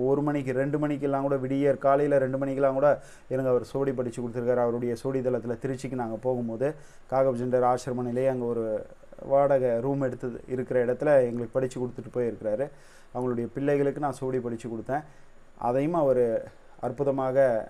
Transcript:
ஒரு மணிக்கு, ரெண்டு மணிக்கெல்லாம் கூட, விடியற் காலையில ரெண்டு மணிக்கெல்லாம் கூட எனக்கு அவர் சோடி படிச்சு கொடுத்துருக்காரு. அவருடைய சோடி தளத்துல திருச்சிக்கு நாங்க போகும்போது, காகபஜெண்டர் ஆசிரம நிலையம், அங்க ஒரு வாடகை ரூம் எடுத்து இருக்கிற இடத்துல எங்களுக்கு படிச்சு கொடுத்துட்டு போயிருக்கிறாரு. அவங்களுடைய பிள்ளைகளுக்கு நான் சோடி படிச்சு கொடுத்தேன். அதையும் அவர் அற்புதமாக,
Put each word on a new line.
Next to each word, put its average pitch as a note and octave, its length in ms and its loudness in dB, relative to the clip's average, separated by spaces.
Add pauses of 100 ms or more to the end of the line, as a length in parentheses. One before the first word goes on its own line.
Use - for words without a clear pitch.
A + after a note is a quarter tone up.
ஒரு C#3 160 2
மணிக்கு, C#3+ 300 -2
ரெண்டு C#3+ 280 0
மணிக்கெல்லாம் C#3+ 420 0
கூட, C#3 140 0
விடியற் C3+ 440 2
காலையில C#3 380 4
ரெண்டு C3 200 0
மணிக்கெல்லாம் C3+ 360 0
கூட C#3 260 4 (280)
எனக்கு C3 220 -2
அவர் A#2+ 140 2
சோடி C3+ 280 -2
படிச்சு B2 300 -4
கொடுத்துருக்காரு. A#2+ 360 -2
அவருடைய A#2+ 380 0
சோடி C3+ 240 -2
தளத்துல A#2+ 460 -2
திருச்சிக்கு C3+ 280 -6
நாங்க A2+ 220 -6
போகும்போது, B2 600 -2 (360)
காகபஜெண்டர் B2+ 640 2
ஆசிரம B2+ 260 -4
நிலையம், B2+ 320 0
அங்க B2 120 -4
ஒரு A2+ 400 -2 (360)
வாடகை C3+ 580 4
ரூம் C#3 220 -2
எடுத்து B2 460 -4
இருக்கிற B2+ 380 0
இடத்துல B2 340 4
எங்களுக்கு A#2+ 320 0
படிச்சு C3 300 -2
கொடுத்துட்டு B2 360 -8
போயிருக்கிறாரு. A2 520 -2 (460)
அவங்களுடைய A#2+ 380 -2
பிள்ளைகளுக்கு C#3+ 460 0
நான் C#3+ 120 -2
சோடி C3 280 -4
படிச்சு A#2 300 -8
கொடுத்தேன். B2+ 340 -6 (540)
அதையும் C3+ 360 0
அவர் B2 580 2 (280)
அற்புதமாக, C3 920 2